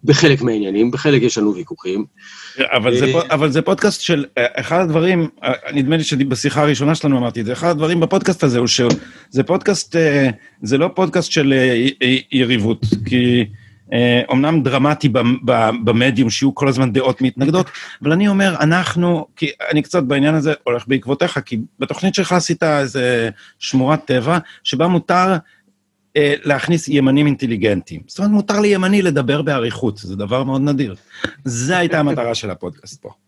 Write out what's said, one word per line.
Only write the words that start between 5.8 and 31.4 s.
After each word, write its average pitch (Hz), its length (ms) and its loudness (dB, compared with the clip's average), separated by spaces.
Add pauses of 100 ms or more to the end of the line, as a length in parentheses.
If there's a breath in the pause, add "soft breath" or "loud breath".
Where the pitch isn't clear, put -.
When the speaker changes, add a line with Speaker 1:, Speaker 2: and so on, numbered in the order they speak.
Speaker 2:
לי 156 80 -2
שבשיחה 139 580 -2
הראשונה 147 320 2
שלנו 143 240 0
אמרתי 117 220 -4
את 107 60 -4
זה, 120 60 -4
אחד 165 160 -2
הדברים 165 320 0
בפודקאסט 190 440 0
הזה 123 140 2
הוא 120 80 0
ש-, 120 140 0 (500 loud breath)
זה 131 120 -2
פודקאסט, 185 540 -2
אה, 143 340 2 (320 soft breath)
זה 113 160 0
לא 135 160 2
פודקאסט 180 380 0
של, 139 240 2
אה, 127 180 2
י-, 127 200 0 (120)
י-, 127 160 2 (100)
יריבות, 117 540 0 (200)
כי, 123 380 2 (480 soft breath)
אה, 120 300 2 (100)
אמנם 147 300 2
דרמטי 139 460 0
במ-, 120 360 2
ב-, 113 260 2 (140)
במדיום, 117 460 2
שיהיו 135 240 0
כל 139 140 0
הזמן 127 240 0
דעות 131 280 0
מתנגדות, 156 460 0 (360 loud breath)
אבל 147 100 0
אני 196 160 2
אומר, 190 320 2
אנחנו, 170 640 0 (100)
כי 147 140 -4 (200)
אני 151 120 0
קצת 180 200 -2
בעניין 139 320 2
הזה 151 180 0 (120)
הולך 120 240 -2
בעקבותיך, 139 580 -2
כי 117 120 -6 (200)
בתוכנית 190 360 -4
שלך 190 180 -2
עשית 175 300 0
איזה 127 680 0 (280 soft breath)
שמורת 139 460 0
טבע, 131 340 0 (260 loud breath)
שבה 156 240 0
מותר, 185 480 2 (800 soft breath)
אה, 147 180 2 (100)
להכניס 151 440 0
ימנים 139 380 4
אינטליגנטים. 107 800 -2
זאת - 120 -20
אומרת, 202 140 2
מותר 202 280 0
לימני 202 420 2
לדבר 143 400 0
באריכות, 120 560 -2
זה 98 180 -12
דבר 104 280 -4
מאוד 135 180 -2
נדיר. 139 320 -2 (500 loud breath)